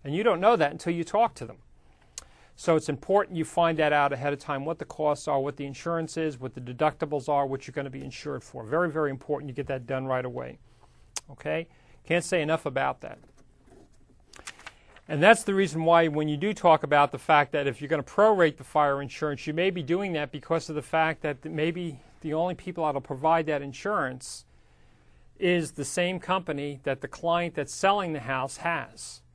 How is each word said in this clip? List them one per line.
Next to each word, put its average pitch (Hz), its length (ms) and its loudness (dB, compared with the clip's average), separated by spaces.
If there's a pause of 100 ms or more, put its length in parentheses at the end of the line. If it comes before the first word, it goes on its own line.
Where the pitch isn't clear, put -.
And 143 100 -6
you 196 100 0
don't 185 180 4
know 220 160 6
that 147 160 2
until - 180 -4
you 170 140 -2
talk 220 300 2
to 127 100 -10
them. 107 140 -16 (960)
So 165 200 2
it's 156 140 0
important 190 480 0
you 160 80 -2
find 170 340 2
that 151 120 4
out 143 220 4
ahead 143 200 -2
of 143 60 -6
time, 139 260 -6
what 160 120 -4
the - 80 -10
costs 147 420 -2
are, 139 120 2
what 139 180 -4
the 143 80 -8
insurance 160 500 -4
is, 156 240 -4
what 123 140 -8
the 131 80 -12
deductibles 143 680 -2
are, 143 200 2
what 135 180 -6
you're 135 80 -14
gonna 139 160 -6
be 135 140 -12
insured 135 400 -10
for. 123 200 -14
Very, 156 280 0
very 151 180 0
important 135 400 -6
you 123 60 -10
get 139 120 -4
that 127 200 -6
done 135 180 -4
right 127 200 0
away. 123 340 -10 (720)
Okay? 156 360 -6 (380)
Can't 165 180 2
say 175 180 0
enough 156 260 0
about 135 340 -2
that. - 160 -14 (1900)
And 156 160 0
that's 220 200 8
the 196 120 0
reason 165 300 0
why 170 220 6
when 151 220 -2
you 147 80 -2
do 196 160 -2
talk 160 300 6
about 143 280 4
the 135 60 -8
fact 147 360 4
that 143 120 0
if 139 160 -2
you're 143 80 -8
gonna 147 140 0
prorate 196 540 4
the 139 60 -16
fire 143 380 2
insurance, 143 460 -6
you 160 60 -6
may 180 180 0
be 175 100 -6
doing 175 320 -2
that 147 180 -4
because 147 380 -4
of 151 60 -8
the 147 80 -4
fact 160 380 0
that 147 220 -4
maybe 160 560 -4 (220)
the 151 140 -4
only 175 180 0
people 170 320 -6
that'll 139 160 0
provide 151 460 2
that 143 160 -2
insurance 139 840 -6 (920)
is 175 320 2
the 139 140 -6
same 180 340 -2
company 143 640 -4
that 135 180 -4
the - 60 -10
client 170 480 -2
that's - 180 -6
selling 190 400 0
the 143 60 -6
house 131 380 -4
has. - 640 -6 (140)